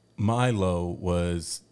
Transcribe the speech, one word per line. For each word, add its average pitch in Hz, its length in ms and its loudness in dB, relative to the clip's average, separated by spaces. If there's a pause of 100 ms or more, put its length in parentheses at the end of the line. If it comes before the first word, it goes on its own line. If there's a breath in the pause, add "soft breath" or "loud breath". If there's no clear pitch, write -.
(160)
My 117 340 2
low 90 360 0
was 87 840 -2